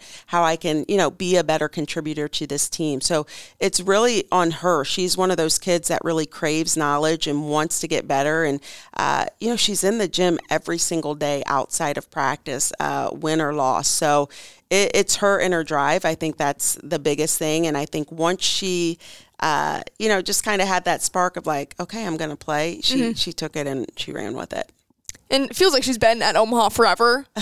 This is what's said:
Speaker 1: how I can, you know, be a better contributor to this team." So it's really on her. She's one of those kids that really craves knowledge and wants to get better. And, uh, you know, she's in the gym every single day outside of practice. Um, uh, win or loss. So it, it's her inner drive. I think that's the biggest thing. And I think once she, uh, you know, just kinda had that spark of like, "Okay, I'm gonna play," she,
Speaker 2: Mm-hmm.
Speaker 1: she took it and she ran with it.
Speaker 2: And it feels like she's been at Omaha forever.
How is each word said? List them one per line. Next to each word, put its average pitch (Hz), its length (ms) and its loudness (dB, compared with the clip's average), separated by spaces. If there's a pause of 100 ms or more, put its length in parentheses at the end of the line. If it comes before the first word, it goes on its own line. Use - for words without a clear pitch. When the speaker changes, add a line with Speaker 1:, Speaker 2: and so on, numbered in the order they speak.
(280)
Speaker 1:
how 170 180 2
I 160 100 4
can, 156 320 -2
you 202 80 0
know, 170 160 4
be 185 240 0
a 170 80 4
better 151 240 2
contributor 151 600 -4
to - 180 -6
this 143 220 -2
team." 147 320 -2
So 156 260 0 (320)
it's 196 220 2
really 214 500 4
on 170 200 4
her. 160 340 2
She's 180 320 -2
one 185 140 2
of 175 40 2
those 160 220 0
kids 175 320 0
that 165 160 0
really 160 200 0
craves 160 520 -2
knowledge 156 500 2
and 147 220 -2
wants 151 320 0
to - 80 -6
get 156 180 -2
better. 151 380 2
And, 143 160 0 (340)
uh, 139 300 0 (160)
you 220 80 0
know, 240 80 -2
she's 202 260 0
in 208 140 2
the 202 100 0
gym 175 320 2 (100)
every 165 280 -2
single 151 360 -2
day 143 320 -2
outside 143 520 -2
of - 120 -12
practice. 139 680 -2
Um, 139 300 -2
uh, - 40 -6
win 160 280 0
or 147 120 -2
loss. 131 340 0
So 147 420 2 (400)
it, 196 240 4
it's - 240 2
her 202 220 2
inner 170 240 2
drive. 151 420 0
I 160 100 0
think 160 220 -6
that's - 460 -2
the 151 160 -4
biggest 147 380 0
thing. 160 300 0
And 147 100 -2
I 143 80 -2
think 151 260 -6
once 170 320 -2
she, 175 540 0 (420)
uh, 147 420 -2 (180)
you 220 80 0
know, 196 140 2
just 196 220 -2
kinda 202 220 0
had 185 200 0
that 170 160 0
spark 180 360 -2
of 170 80 -10
like, 143 340 -6
"Okay, 214 260 -8
I'm 165 120 -4
gonna 156 180 -6
play," 156 480 -2
she, 262 140 0
Speaker 2:
Mm-hmm. 233 160 0
Speaker 1:
she - 200 -4
took - 220 -8
it 147 120 -4
and 135 180 -4 (120)
she - 140 -8
ran 104 240 -8
with - 180 -8
it. - 160 -6 (600)
Speaker 2:
And 269 200 0
it 233 60 -12
feels 370 180 4
like 262 100 2
she's 247 140 0
been 226 240 4
at 185 140 2
Omaha 220 340 4
forever. 233 560 4 (160)